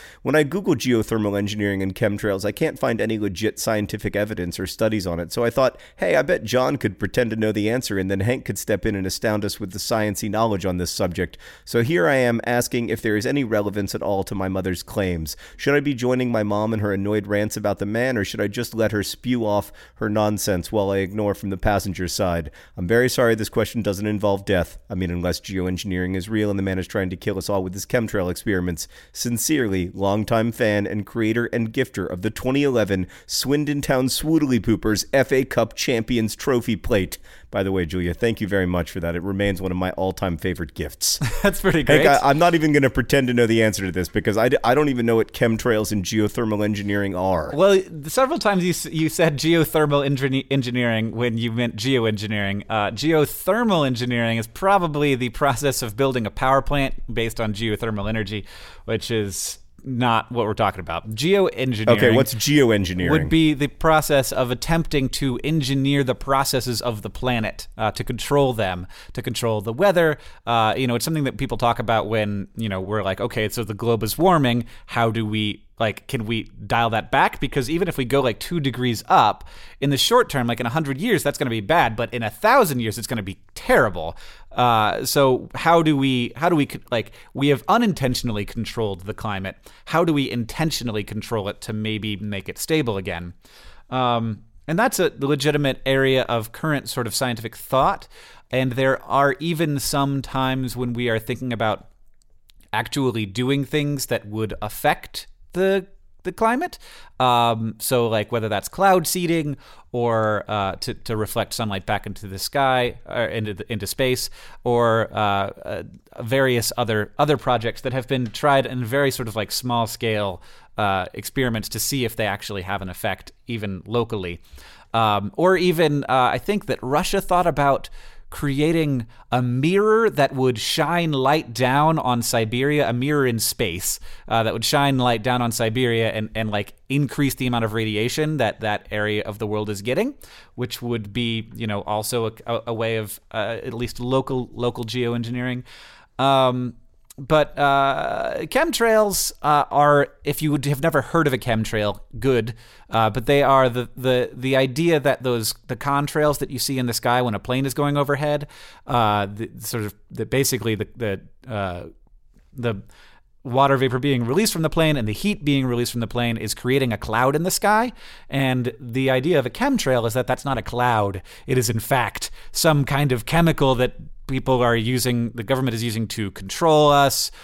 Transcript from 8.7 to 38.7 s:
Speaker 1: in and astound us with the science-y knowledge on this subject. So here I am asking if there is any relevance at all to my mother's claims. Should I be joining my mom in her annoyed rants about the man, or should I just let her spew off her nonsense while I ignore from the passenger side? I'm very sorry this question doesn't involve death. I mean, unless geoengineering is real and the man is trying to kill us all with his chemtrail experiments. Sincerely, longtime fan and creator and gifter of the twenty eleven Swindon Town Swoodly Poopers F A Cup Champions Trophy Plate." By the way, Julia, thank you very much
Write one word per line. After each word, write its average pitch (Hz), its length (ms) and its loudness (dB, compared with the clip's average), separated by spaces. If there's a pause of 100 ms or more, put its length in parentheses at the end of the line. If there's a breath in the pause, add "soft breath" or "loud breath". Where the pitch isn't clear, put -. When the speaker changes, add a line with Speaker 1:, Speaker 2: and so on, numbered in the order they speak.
Speaker 1:
in 107 120 0
and 95 100 -2
astound 104 380 -2
us - 160 -4
with 95 100 -8
the 101 80 -10
science-y 107 500 -2
knowledge 104 380 0
on 90 100 -2
this 90 140 -4
subject. 90 480 -4 (260 loud breath)
So 117 200 0
here 165 240 2
I 143 80 4
am 120 280 2
asking 120 440 -2
if 113 120 -2
there 107 160 0
is 101 80 0
any 139 200 0
relevance 104 500 -2
at - 80 -6
all 98 220 0
to - 100 -8
my 95 140 -4
mother's 92 340 -4
claims. 87 540 -4 (200 loud breath)
Should 143 200 0
I - 20 4
be 143 160 -2
joining 123 380 0
my 110 100 0
mom 107 320 0
in 107 60 -2
her 104 120 0
annoyed 98 360 -2
rants 104 280 -2
about 101 220 -2
the - 80 -4
man, 120 300 -2
or 101 80 0
should 107 160 -6
I 104 80 0
just 117 260 -6
let 110 160 2
her 104 140 0
spew 120 420 -2
off 104 240 0 (260 loud breath)
her 110 120 -4
nonsense 107 640 0
while 101 180 2
I 98 60 2
ignore 101 360 0
from 98 180 -6
the 95 60 -4
passenger 95 520 0
side? 85 420 -2 (260 loud breath)
I'm 87 120 -4
very 120 200 4
sorry 117 280 2
this 107 120 -4
question 110 320 -2
doesn't 101 240 -2
involve 101 400 0
death. 90 340 0 (120)
I 101 60 -6
mean, 90 160 -2
unless 87 260 -2
geoengineering 92 800 -4
is 92 120 -6
real 107 220 0
and 98 80 -2
the 98 60 0
man 95 160 -2
is 87 80 -6
trying 95 220 -2
to 92 60 -8
kill 98 220 -4
us 87 100 -8
all 98 140 0
with 92 120 -6
his 98 120 -10
chemtrail 104 460 -2
experiments. 90 560 -2 (240 loud breath)
Sincerely, 113 840 -2
longtime 107 560 0
fan 104 380 0
and 104 180 -4
creator 113 460 0
and 113 200 -2
gifter 127 380 -4
of 90 120 -8
the 107 80 0
twenty 131 340 0
eleven 101 420 2 (200 loud breath)
Swindon 143 540 0
Town 131 280 2
Swoodly 151 500 2
Poopers 104 540 0
F 135 180 4
A 131 140 4
Cup - 400 0
Champions 113 500 0
Trophy 120 420 0
Plate." 95 420 0 (320 loud breath)
By 101 120 0
the 95 80 0
way, 95 140 0
Julia, 87 300 -2
thank 113 260 0
you 104 80 -2
very 98 160 2
much 90 260 0